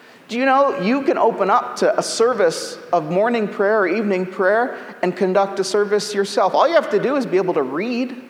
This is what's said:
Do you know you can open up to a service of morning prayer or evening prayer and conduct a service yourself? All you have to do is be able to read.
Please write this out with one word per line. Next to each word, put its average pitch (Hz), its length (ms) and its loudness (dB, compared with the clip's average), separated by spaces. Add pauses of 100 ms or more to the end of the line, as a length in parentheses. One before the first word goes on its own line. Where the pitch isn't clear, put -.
(280)
Do 220 100 -8
you 254 80 0
know 269 340 2
you 240 240 0
can 277 140 0
open 196 320 2
up 240 280 0
to 175 220 2
a - 20 -2
service 208 760 0 (140)
of 160 200 -2
morning 214 360 0
prayer 208 340 0
or 185 60 2
evening 190 380 0
prayer 202 800 -2
and 180 120 0
conduct 196 440 0
a 190 40 0
service 208 520 0
yourself? 196 400 0
All 240 120 4
you 339 60 0
have 294 180 2
to 208 80 2
do 233 160 0
is 262 100 0
be 175 120 0
able 180 160 0
to 156 100 0
read. 233 680 -4